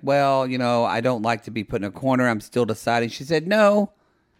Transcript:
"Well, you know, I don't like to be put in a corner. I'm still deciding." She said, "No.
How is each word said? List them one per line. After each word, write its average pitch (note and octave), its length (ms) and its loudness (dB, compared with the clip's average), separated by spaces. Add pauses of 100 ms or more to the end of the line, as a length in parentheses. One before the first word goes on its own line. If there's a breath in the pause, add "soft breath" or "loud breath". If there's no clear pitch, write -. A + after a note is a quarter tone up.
"Well, C#3 440 2
you B2+ 120 -4
know, A#2+ 260 2
I G#2+ 160 -2
don't A#2+ 220 0
like A2+ 220 -2
to - 60 -14
be G#2+ 140 -6
put A#2 180 -6
in - 20 -6
a G#2 60 -6
corner. B2+ 380 0
I'm A2 120 -2
still - 240 -2
deciding." A#2 440 -2
She C3+ 160 -12
said, D#3 240 -2
"No. G#3 420 4 (500)